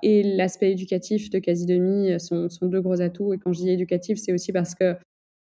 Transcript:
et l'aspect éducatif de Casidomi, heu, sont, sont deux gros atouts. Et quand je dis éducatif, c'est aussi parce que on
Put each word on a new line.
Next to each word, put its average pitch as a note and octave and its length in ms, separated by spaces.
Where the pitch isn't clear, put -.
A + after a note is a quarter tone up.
et G#3 200
l'aspect F#3+ 500
éducatif F#3+ 560
de F#3+ 100
Casidomi, F3+ 720
heu, E3+ 60
sont, F3 300
sont F3 200
deux F#3+ 120
gros F3+ 220
atouts. F#3 320
Et F#3+ 40
quand F3+ 140
je E3+ 80
dis F#3 80
éducatif, F3+ 500
c'est F#3+ 140
aussi F3+ 200
parce F3 220
que F#3 200
on - 20